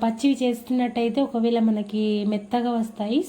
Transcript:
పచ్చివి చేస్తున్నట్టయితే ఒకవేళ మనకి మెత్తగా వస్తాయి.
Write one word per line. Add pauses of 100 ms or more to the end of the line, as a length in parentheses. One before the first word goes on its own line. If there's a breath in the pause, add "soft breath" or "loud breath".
పచ్చివి
చేస్తున్నట్టయితే
ఒకవేళ
మనకి
మెత్తగా
వస్తాయి.